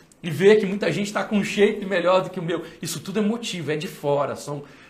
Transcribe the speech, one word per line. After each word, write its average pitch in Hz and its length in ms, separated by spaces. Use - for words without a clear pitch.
e 175 80
ver 196 300
que 202 80
muita 180 240
gente 196 200
tá 196 120
com 208 140
um 190 60
shape 202 400
melhor 185 380
do 185 80
que - 100
o 175 40
meu. 165 200
Isso 156 200
tudo 196 180
é 214 60
motivo, 185 480
é 156 40
de 151 120
fora, 143 480
são 143 280